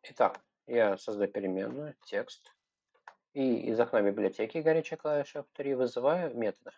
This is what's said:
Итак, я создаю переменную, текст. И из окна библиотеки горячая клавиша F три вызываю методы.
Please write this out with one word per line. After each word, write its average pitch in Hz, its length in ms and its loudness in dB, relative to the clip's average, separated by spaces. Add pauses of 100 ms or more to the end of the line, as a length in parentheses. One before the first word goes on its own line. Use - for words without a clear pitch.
Итак, - 380 0 (260)
я 110 300 4
создаю 101 360 -2
переменную, 107 720 -4
текст. - 500 -8 (760)
И 131 360 0
из 117 120 0
окна 117 220 4
библиотеки 104 560 0
горячая 160 380 2
клавиша 147 440 -4
F 139 120 -14
три 139 220 -4
вызываю 127 640 0
методы. 110 420 -4